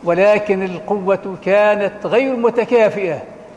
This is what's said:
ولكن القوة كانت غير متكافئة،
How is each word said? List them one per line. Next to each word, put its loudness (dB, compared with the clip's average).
ولكن 2
القوة -4
كانت 0
غير 0
متكافئة، 0